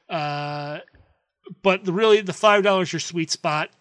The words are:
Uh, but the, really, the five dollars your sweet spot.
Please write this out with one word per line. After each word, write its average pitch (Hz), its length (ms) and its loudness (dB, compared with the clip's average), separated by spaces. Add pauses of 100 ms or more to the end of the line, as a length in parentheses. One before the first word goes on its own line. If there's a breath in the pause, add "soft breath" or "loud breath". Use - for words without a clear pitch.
Uh, 147 720 -6 (800)
but 190 220 0
the, 185 80 -4
really, 214 300 4
the 180 120 -6
five 208 300 4
dollars 190 300 0
your 165 60 -4
sweet 165 320 -6
spot. 151 380 -4 (120)